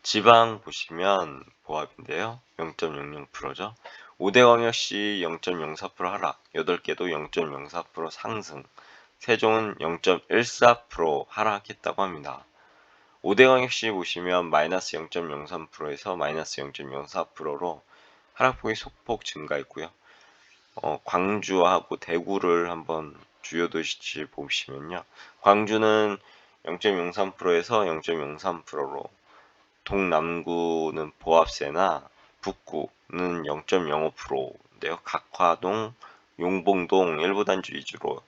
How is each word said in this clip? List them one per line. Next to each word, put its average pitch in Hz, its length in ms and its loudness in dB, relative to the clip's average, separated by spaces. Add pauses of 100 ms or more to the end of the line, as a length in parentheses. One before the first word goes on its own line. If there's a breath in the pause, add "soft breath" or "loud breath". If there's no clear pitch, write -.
지방 113 580 6
보시면 82 800 -2 (200)
보합인데요. 78 760 -8 (200)
영점영영 73 720 -8
프로죠. 92 440 -10 (440 loud breath)
오 95 120 0
대 123 120 10
광역시 110 800 4
영점영사 82 680 -6
프로 90 200 -6
하락, 90 320 -6 (140)
여덟 82 220 0
개도 85 340 -4
영점영사 76 720 -6 (100)
프로 82 160 -8
상승, 92 540 -10 (560 loud breath)
세종은 110 600 2
영점일사 92 1080 4
프로 78 400 -2
하락했다고 104 720 -4
합니다. 71 440 -6 (760 soft breath)
오 98 140 2
대 127 100 10
광역시 127 460 4
보시면 90 580 -2
마이너스 82 460 0
영점영삼 80 760 -8
프로에서 78 440 -8
마이너스 76 460 -4
영점영사 71 640 -8 (100)
프로로 76 480 -6 (500 soft breath)
하락폭이 127 420 0
소폭 - 500 -8
증가했고요. 76 640 -8 (880 soft breath)
어, - 280 -4
광주하고 92 960 2
대구를 87 720 0
한번 78 440 -8 (260)
주요 85 260 -2
도시치 78 580 -6
보시면요. 73 760 -8 (380 loud breath)
광주는 107 760 4 (480 soft breath)
영점영삼 90 680 -2
프로에서 90 540 2
영점영삼 80 760 -4
프로로, 69 400 -8 (800 soft breath)
동남구는 82 1400 0
보합세나 80 880 2 (340 soft breath)
북구는 87 1040 -6
영점영오 78 640 0
프로인데요. - 920 -8
각화동, 95 880 0 (460 loud breath)
용봉동 90 840 2
일부 98 240 0
단지 95 280 -2
위주로 - 540 -8